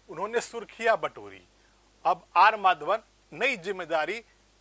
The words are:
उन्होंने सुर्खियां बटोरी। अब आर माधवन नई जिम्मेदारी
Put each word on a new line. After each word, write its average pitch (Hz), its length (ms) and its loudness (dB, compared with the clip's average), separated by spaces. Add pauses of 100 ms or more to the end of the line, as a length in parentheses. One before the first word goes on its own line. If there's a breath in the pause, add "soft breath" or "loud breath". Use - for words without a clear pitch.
उन्होंने 208 320 -4
सुर्खियां 226 560 -2
बटोरी। 101 500 -8 (580 soft breath)
अब 170 220 0 (100)
आर 214 180 8
माधवन 185 440 0 (340)
नई 233 240 -2
जिम्मेदारी 175 680 -4 (360 soft breath)